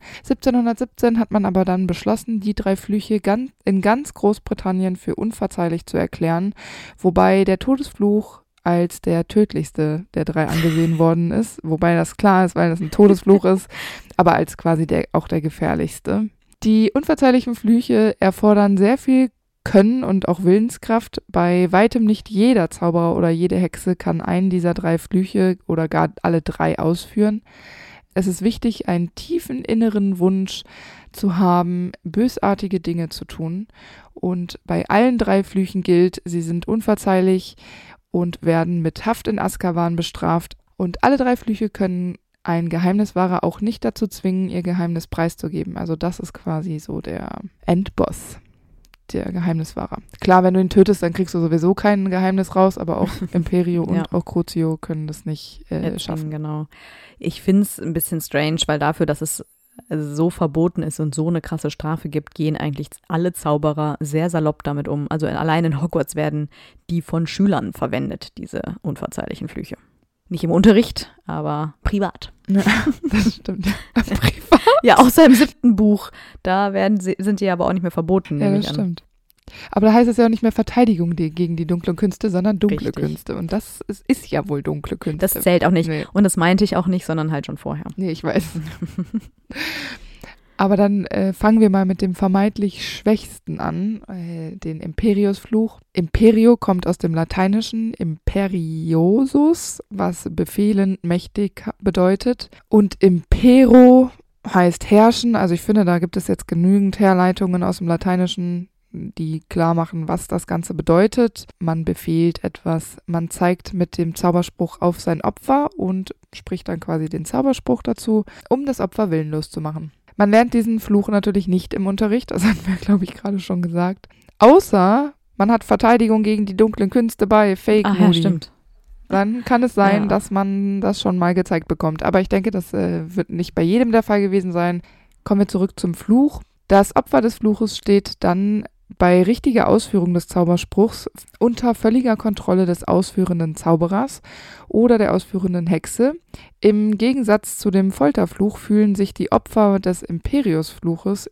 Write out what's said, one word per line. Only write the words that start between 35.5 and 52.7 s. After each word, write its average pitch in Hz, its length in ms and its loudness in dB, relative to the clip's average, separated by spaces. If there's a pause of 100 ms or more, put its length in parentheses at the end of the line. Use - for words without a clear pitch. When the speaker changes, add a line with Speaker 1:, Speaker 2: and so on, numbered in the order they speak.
Speaker 1:
gilt, 180 420 2
sie 170 160 -4
sind 170 260 -6
unverzeihlich 190 920 0 (540)
und 175 300 -4
werden 165 400 0
mit 160 240 -6
Haft 226 220 -4
in 208 120 -2
Azkaban 170 580 -2
bestraft. 170 580 -4 (220)
Und 180 260 -6
alle 269 140 0
drei 254 180 -2
Flüche 214 340 -6
können 180 460 -6 (280)
ein 170 260 -2
Geheimniswahrer 180 720 0
auch - 160 -4
nicht 214 240 -4
dazu 226 240 -4
zwingen, 185 420 -4
ihr 175 120 -6
Geheimnis 170 460 -4
preiszugeben. 165 720 -6
Also 165 180 -6
das 175 240 -6
ist - 120 -12
quasi 160 460 -8
so - 240 -10
der - 380 -10 (260)
Endboss, - 720 -2 (720)
der - 200 -6
Geheimniswahrer. 165 680 -6 (240)
Klar, 185 220 6
wenn 185 100 4
du 185 80 2
ihn 185 80 0
tötest, 196 340 4
dann 170 100 0
kriegst 180 200 -4
du 175 60 -2
sowieso 165 340 2
kein 196 380 0
Geheimnis 190 440 -2
raus, 190 220 2